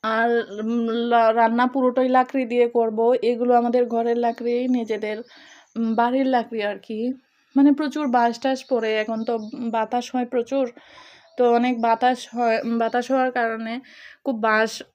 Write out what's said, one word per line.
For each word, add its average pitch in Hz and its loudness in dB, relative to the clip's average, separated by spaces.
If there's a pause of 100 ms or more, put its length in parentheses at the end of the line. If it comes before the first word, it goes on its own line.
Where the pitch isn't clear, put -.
আর, 226 0 (300)
উম, 233 -2
লা-, 233 4
রান্না 233 4
পুরোটাই 254 0
লাকড়ি 254 2
দিয়ে 240 2
করব। 233 2
এগুলো 240 2
আমাদের 240 2
ঘরের 233 -2
লাকড়ি, 240 -2
নিজেদের, 214 -4 (580)
উম, 226 -2
বাড়ির 247 2
লাকড়ি 233 -2
আর 202 -4
কি। 226 -6 (440)
মানে 277 6
প্রচুর 294 -2
বাঁশ 233 2
টাশ 262 -2
পড়ে, 226 0
এখন 220 -4
তো 226 -4 (160)
বাতাস 233 -4
হয় 247 -2
প্রচুর, 247 -2 (680)
তো 240 4
অনেক 240 0
বাতাস 240 0
হয়, 233 0 (160)
বাতাস 240 -2
হওয়ার 262 0
কারণে 226 -4 (440)
খুব 262 -4
বাঁশ 220 0 (120)